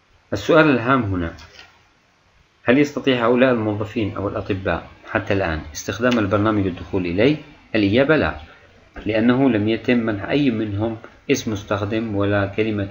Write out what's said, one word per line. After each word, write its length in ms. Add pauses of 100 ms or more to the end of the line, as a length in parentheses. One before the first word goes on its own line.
(340)
السؤال 360
الهام 340
هنا، 300 (1300)
هل 140
يستطيع 500
هؤلاء 240
الموظفين 640
أو 120
الأطباء 600 (240)
حتى 220
الآن 280 (120)
استخدام 460
البرنامج 460
والدخول 400
إليه؟ 320 (380)
الإجابة 400
لا، 200 (680)
لأنه 440
لم 180
يتم 300
منح 320
أي 220
منهم 460 (340)
اسم 220
مستخدم 600
ولا 300
كلمة 460